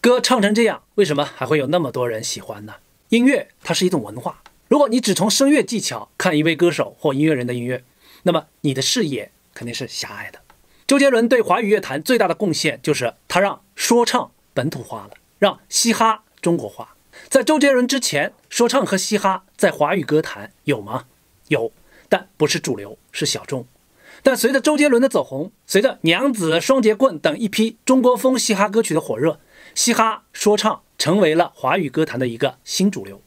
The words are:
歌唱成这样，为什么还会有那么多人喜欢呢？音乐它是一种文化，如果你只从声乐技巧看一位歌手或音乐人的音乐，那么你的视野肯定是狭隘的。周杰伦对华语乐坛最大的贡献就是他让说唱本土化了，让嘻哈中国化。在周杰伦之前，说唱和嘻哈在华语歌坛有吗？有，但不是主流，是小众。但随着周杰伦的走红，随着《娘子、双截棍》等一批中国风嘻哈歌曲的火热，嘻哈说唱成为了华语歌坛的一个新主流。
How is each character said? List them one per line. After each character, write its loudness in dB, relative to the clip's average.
歌 4
唱 2
成 2
这 2
样， -2
为 4
什 -2
么 0
还 -8
会 0
有 -2
那 0
么 -2
多 -2
人 -6
喜 -8
欢 -16
呢？ -18
音 4
乐 2
它 -2
是 0
一 2
种 0
文 -12
化， -10
如 4
果 4
你 2
只 0
从 0
声 2
乐 4
技 -4
巧 -10
看 0
一 2
位 2
歌 2
手 -4
或 -2
音 -2
乐 2
人 -4
的 -6
音 -6
乐， -6
那 2
么 -2
你 -2
的 -4
视 -2
野 -8
肯 -14
定 -10
是 -10
狭 -12
隘 -14
的。 -20
周 2
杰 4
伦 2
对 4
华 0
语 -2
乐 2
坛 -8
最 0
大 2
的 -2
贡 -2
献 -4
就 -2
是 -2
他 0
让 -2
说 2
唱 -2
本 -2
土 -8
化 -14
了， -20
让 0
嘻 0
哈 0
中 0
国 -8
化。 -18
在 2
周 2
杰 4
伦 2
之 -2
前， -4
说 0
唱 0
和 -2
嘻 -4
哈 -2
在 2
华 0
语 -2
歌 0
坛 -10
有 -2
吗？ -10
有， -2
但 0
不 0
是 -2
主 -6
流， -16
是 -4
小 -6
众。 -10
但 4
随 0
着 2
周 2
杰 4
伦 4
的 2
走 0
红， -8
随 2
着 0
《娘 2
子、 0
双 2
截 4
棍》 0
等 -2
一 -4
批 -2
中 4
国 4
风 2
嘻 0
哈 2
歌 0
曲 -2
的 0
火 -6
热， -2
嘻 0
哈 0
说 2
唱 -2
成 0
为 4
了 0
华 0
语 -2
歌 0
坛 -8
的 -2
一 -6
个 -4
新 0
主 -10
流。 -18